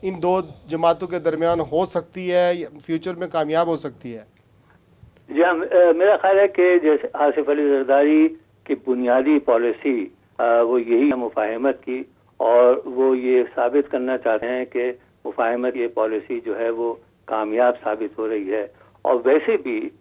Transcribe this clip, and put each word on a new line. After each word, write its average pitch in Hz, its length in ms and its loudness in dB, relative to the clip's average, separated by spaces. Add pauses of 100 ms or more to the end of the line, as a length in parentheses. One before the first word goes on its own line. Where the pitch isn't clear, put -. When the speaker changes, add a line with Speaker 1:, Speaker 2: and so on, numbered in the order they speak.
Speaker 1:
इन 190 160 -6
दो 180 220 2 (260)
जमातों 170 380 0
के 175 120 -6
दरमियान 165 420 0
हो 156 260 -2
सकती 180 420 -8
है 180 300 2
या 170 100 -8 (180)
फ्यूचर 165 280 -6
में 175 140 -8
कामयाब 160 400 0
हो 165 80 -2
सकती 127 360 -12
है? 107 140 -16 (1040)
Speaker 2:
जी 151 100 0
हाँ, 175 120 2
अ, 175 420 4
मेरा 190 200 4
ख्याल 196 220 2
है 196 100 4
कि 180 300 4
जैसे 151 380 2
आसिफ 147 340 0
अली 147 120 0
जरदारी 143 680 4 (380)
की 147 80 -4
बुनियादी 131 640 0
पॉलिसी, 120 760 0 (280)
अ, 120 40 0
वो 117 340 2
यही 117 300 2
है 135 80 0
मुफाहमत 117 580 -4
की, 131 380 -10 (280)
और 120 460 4
वो 131 280 2
ये 127 300 2
साबित 131 440 -2
करना 127 280 -4
चाहते 113 300 -2
हैं 127 200 -4
कि 123 320 -6 (280)
मुफाहमत 123 500 -4
ये 120 100 -4
पॉलिसी 110 540 -4
जो 110 140 -6
है 117 160 -4
वो 117 220 -4 (360)
कामयाब 110 460 0
साबित 107 440 -8
हो 110 80 -4
रही 107 200 -6
है। 101 260 -6 (320)
और 123 220 0
वैसे 156 300 2
भी 127 240 -4 (200)